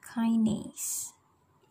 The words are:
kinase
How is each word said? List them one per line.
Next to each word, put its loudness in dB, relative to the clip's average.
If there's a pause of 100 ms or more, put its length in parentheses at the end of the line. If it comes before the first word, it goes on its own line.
kinase 0 (580)